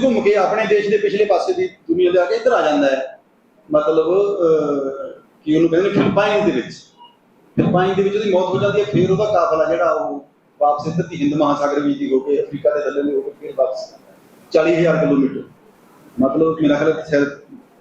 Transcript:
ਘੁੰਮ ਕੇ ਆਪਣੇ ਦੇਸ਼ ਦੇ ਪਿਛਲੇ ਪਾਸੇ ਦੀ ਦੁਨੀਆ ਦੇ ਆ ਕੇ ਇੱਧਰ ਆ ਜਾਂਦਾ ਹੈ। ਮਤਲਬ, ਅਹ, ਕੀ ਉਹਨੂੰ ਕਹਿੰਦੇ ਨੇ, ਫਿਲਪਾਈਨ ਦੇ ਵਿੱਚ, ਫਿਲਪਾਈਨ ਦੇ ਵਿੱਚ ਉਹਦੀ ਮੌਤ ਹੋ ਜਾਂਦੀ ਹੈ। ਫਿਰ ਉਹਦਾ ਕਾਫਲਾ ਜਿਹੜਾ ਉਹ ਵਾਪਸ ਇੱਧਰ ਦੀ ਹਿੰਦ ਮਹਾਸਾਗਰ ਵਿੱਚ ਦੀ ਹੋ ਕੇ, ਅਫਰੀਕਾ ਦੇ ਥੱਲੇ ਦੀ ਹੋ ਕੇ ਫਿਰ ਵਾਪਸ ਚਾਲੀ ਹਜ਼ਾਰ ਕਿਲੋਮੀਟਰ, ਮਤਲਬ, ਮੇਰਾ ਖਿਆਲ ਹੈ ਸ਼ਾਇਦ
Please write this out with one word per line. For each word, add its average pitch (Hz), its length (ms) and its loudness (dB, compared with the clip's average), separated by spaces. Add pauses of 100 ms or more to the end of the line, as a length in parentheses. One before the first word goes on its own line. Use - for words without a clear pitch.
ਘੁੰਮ 233 160 2
ਕੇ 202 140 2
ਆਪਣੇ 202 320 0
ਦੇਸ਼ 202 220 2
ਦੇ 208 100 2
ਪਿਛਲੇ 202 260 0
ਪਾਸੇ 185 280 0
ਦੀ 180 140 -2
ਦੁਨੀਆ 175 460 0
ਦੇ 185 60 2
ਆ 175 60 4
ਕੇ 220 100 -2
ਇੱਧਰ 240 180 0
ਆ 175 100 2
ਜਾਂਦਾ 147 240 2
ਹੈ। 131 340 -2 (520)
ਮਤਲਬ, 156 340 2
ਅਹ, 151 1120 -2 (240)
ਕੀ 151 120 0
ਉਹਨੂੰ 165 140 4
ਕਹਿੰਦੇ 180 180 2
ਨੇ, 202 60 -2
ਫਿਲਪਾਈਨ 202 500 2
ਦੇ 180 60 2
ਵਿੱਚ, 127 180 -4 (880)
ਫਿਲਪਾਈਨ 180 380 0
ਦੇ 196 80 2
ਵਿੱਚ 202 140 0
ਉਹਦੀ 214 160 -2
ਮੌਤ 185 120 2
ਹੋ 185 160 -2
ਜਾਂਦੀ 202 200 0
ਹੈ। 196 40 0
ਫਿਰ 175 260 0
ਉਹਦਾ 208 140 0
ਕਾਫਲਾ 160 400 2
ਜਿਹੜਾ 165 280 0
ਉਹ 143 360 -6 (320)
ਵਾਪਸ 147 280 0
ਇੱਧਰ 165 180 -4
ਦੀ 170 100 -12
ਹਿੰਦ 143 180 0
ਮਹਾਸਾਗਰ 143 460 0
ਵਿੱਚ 143 180 -2
ਦੀ 135 140 -4
ਹੋ 131 80 2
ਕੇ, 143 220 0
ਅਫਰੀਕਾ 143 320 -6
ਦੇ 147 60 -2
ਥੱਲੇ 143 220 -4
ਦੀ 143 140 -2
ਹੋ 135 40 0
ਕੇ 139 100 -8 (100)
ਫਿਰ 147 160 -14
ਵਾਪਸ 131 380 -4 (560)
ਚਾਲੀ 165 240 2
ਹਜ਼ਾਰ 165 220 2
ਕਿਲੋਮੀਟਰ, 139 460 0 (800)
ਮਤਲਬ, 156 420 2
ਮੇਰਾ 143 120 4
ਖਿਆਲ 156 180 2
ਹੈ - 180 -8
ਸ਼ਾਇਦ 143 140 2 (560)